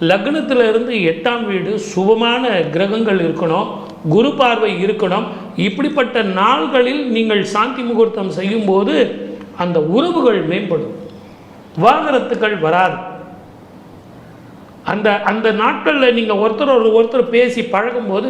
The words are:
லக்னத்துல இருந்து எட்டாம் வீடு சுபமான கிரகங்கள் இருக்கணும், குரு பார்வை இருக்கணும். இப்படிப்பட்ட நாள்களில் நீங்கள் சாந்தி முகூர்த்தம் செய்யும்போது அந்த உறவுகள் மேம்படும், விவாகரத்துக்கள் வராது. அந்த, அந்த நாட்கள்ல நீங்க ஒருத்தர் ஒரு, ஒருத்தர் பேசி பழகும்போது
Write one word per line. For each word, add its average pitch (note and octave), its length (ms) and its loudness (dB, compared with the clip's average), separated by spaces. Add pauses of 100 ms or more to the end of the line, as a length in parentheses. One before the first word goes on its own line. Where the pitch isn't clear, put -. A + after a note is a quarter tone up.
லக்னத்துல A#3 680 2
இருந்து A#3+ 260 0 (100)
எட்டாம் A3+ 400 0
வீடு F#3+ 280 -2 (120)
சுபமான A#3 640 0 (220)
கிரகங்கள் G3 500 0
இருக்கணும், E3 480 -2 (400)
குரு A3+ 240 4
பார்வை A3+ 400 2 (120)
இருக்கணும். G3+ 420 0 (320)
இப்படிப்பட்ட B3 640 0 (100)
நாள்களில் B3+ 800 2
நீங்கள் A3 340 0
சாந்தி B3 380 -2
முகூர்த்தம் A3 540 0
செய்யும்போது G3+ 580 0 (640)
அந்த F3 220 0 (120)
உறவுகள் C4 580 2
மேம்படும், F3 460 -4 (800)
விவாகரத்துக்கள் A#3 840 2
வராது. F3 380 2 (1900)
அந்த, G#3 240 0 (140)
அந்த A3+ 320 0
நாட்கள்ல C4 580 2
நீங்க A3 220 0
ஒருத்தர் A3+ 420 2
ஒரு, A3 160 4
ஒருத்தர் A#3 400 2
பேசி A#3 320 2
பழகும்போது G#3+ 640 -2